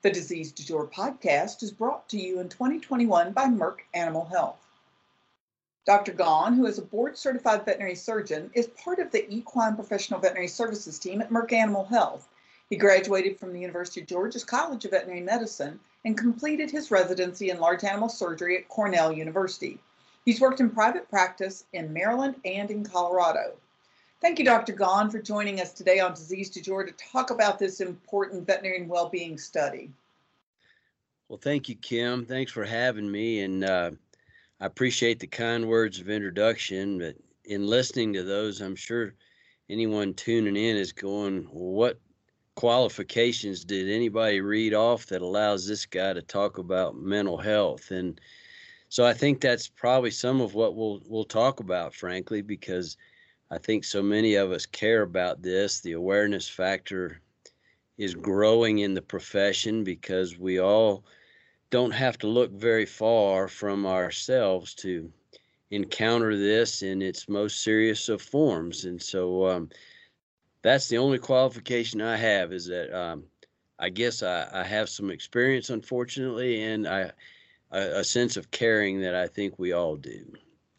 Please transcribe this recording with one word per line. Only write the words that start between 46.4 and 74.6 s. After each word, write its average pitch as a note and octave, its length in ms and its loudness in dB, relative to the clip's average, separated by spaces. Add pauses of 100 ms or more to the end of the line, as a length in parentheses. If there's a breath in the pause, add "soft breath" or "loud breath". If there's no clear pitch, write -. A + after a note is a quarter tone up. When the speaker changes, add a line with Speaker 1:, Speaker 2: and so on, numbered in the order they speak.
Speaker 2:
about F2 420 -2
mental F#2+ 380 0
health?" F#2+ 540 0
And F2+ 280 -4 (680 loud breath)
so - 160 4
I A#2+ 100 6
think C#3 260 2
that's B2 260 2
probably B2 460 2
some C3 280 0
of G2+ 140 -2
what G#2+ 220 2
we'll, G#2+ 320 -4
we'll A2 160 -4
talk A#2 340 2
about, F2+ 340 -4
frankly, F#2 480 -6
because F#2 560 -6 (540 soft breath)
I E2 80 -6
think G#2+ 240 0
so - 180 -4
many G#2 360 4
of F#2+ 160 2
us F2 120 -4
care A2 380 2
about F2+ 400 -2
this. F#2+ 380 -2
The F2 120 -8
awareness G2 560 0
factor F#2 720 -4 (760 soft breath)
is G2 160 -4
growing G#2+ 640 4
in G2+ 160 2
the F#2+ 80 -2
profession G2+ 800 0
because F#2 560 -4
we F#2 220 0
all G2+ 440 4 (680 soft breath)
don't B2 200 2
have B2+ 280 0
to G#2+ 100 -2
look A2+ 240 4
very A2 340 2
far G2+ 600 2
from G2+ 380 -2
ourselves F#2 920 0
to E2+ 360 -6 (600 soft breath)
encounter A2 640 2
this G#2+ 440 2
in G2 220 -2
its F#2 260 -6
most G2+ 360 -2
serious A2 440 2
of G#2+ 140 -2
forms. F#2 640 0
And F2+ 180 -8
so, F#2 440 0
um, F2 220 0 (920 loud breath)
that's C3 240 4
the A#2 120 0
only C3+ 200 2
qualification A#2+ 800 0
I A2+ 160 -2
have G2+ 360 2
is F2 140 -8
that, F2+ 300 -6
um, E2 280 -6 (560)
I F2+ 80 -4
guess A2+ 340 -2
I, F2+ 300 -2
I F#2 100 -4